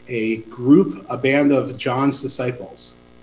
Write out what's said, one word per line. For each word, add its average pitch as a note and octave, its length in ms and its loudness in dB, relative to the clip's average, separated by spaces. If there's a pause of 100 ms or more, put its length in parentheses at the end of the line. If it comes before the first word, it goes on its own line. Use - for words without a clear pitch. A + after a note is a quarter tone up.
a A2+ 300 -2
group, B2 720 4
a B2 80 -4
band C#3 340 2
of A2+ 260 0
John's C3+ 440 -2
disciples. - 760 -8 (280)